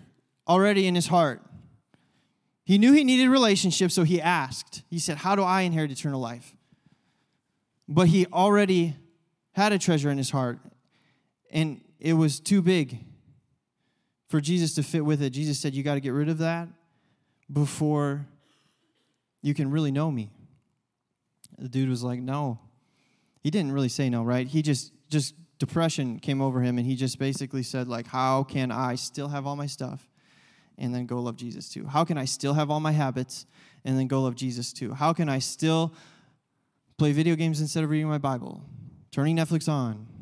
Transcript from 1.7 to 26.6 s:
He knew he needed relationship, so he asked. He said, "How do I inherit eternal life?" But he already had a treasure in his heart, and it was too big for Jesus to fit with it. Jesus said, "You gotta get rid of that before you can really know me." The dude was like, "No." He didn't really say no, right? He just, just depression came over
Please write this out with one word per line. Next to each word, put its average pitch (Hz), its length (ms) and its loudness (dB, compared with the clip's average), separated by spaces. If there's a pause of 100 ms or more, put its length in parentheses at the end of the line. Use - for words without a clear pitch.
He 190 140 4
knew 240 160 8
he 302 100 8
needed 254 260 4
relationship, 196 640 4
so 180 120 2
he 165 180 2
asked. 160 680 -2
He 170 80 -6
said, 151 200 -4
"How 185 180 0
do 196 80 2
I 190 180 2
inherit 160 300 0
eternal 135 300 -6
life?" 120 340 -12 (1300)
But 170 180 6
he 175 200 6
already 185 680 4 (560)
had 214 220 2
a 196 40 2
treasure 151 320 2
in 139 80 0
his 135 120 -2
heart, 127 320 -2 (920)
and 156 300 -2 (180)
it 160 140 0
was 160 260 2
too 202 220 2
big 165 380 0 (1300)
for 156 100 0
Jesus 165 360 0
to 151 80 0
fit 156 200 -4
with 151 180 0
it. 139 100 -2
Jesus 143 280 -4
said, 139 160 -6
"You 139 80 -4
gotta 143 160 -2
get 135 120 -6
rid 147 180 -2
of 160 80 -2
that 165 320 -4 (840)
before 147 720 0 (1160)
you 143 120 0
can 135 160 -2
really 151 200 0
know 151 200 0
me." 110 180 -6 (1300)
The 131 100 -12
dude 131 220 -2
was 123 140 -2
like, 123 180 -4
"No." 135 380 -6 (840)
He 147 80 -2
didn't 151 220 0
really 139 180 0
say 135 180 -2
no, 120 160 0
right? 123 240 0
He 151 140 0
just, 147 320 -2 (160)
just 147 240 -2 (240)
depression 147 640 -2
came 135 220 -2
over 127 200 0